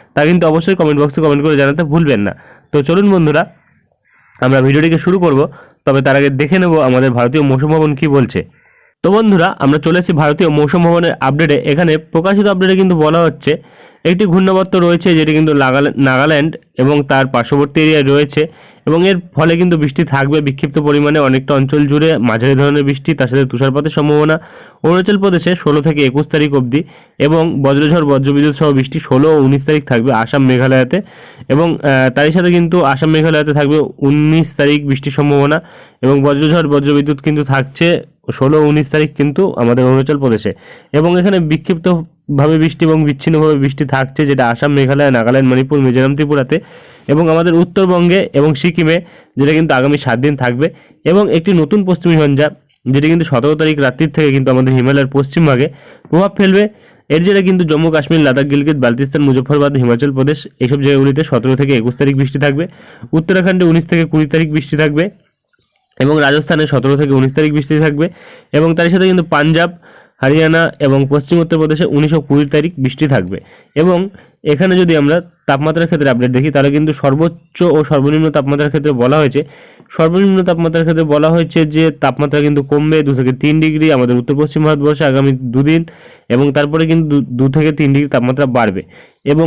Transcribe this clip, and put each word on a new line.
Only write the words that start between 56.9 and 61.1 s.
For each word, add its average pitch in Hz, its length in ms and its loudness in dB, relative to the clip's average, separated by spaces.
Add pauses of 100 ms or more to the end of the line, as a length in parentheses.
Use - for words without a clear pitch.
এর 156 140 0
জেরে 196 200 2
কিন্তু 185 260 0
জম্মু 160 220 0
কাশ্মীর, 156 320 0
লাদাখ, 139 260 0
গিলগিত, 143 300 0
বালতিস্তান, 135 420 -2
মুজফ্ফরবাদ, 143 540 0
হিমাচল 123 360 0
প্রদেশ, 135 260 -2 (220)
এইসব 143 220 0
জায়গাগুলিতে 139 420 2